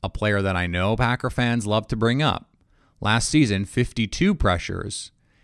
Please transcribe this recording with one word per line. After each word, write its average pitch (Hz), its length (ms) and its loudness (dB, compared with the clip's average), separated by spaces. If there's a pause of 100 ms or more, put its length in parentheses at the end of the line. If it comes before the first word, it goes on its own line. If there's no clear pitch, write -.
a 98 60 -4
player 104 320 0
that 95 160 0
I 90 100 0
know 90 300 0
Packer 123 320 0
fans 120 380 0
love 107 220 0
to - 80 -4
bring 117 260 2
up, - 260 -2 (540)
last 107 260 2
season, 104 380 2
fifty-two 120 680 0
pressures 95 800 -2 (320)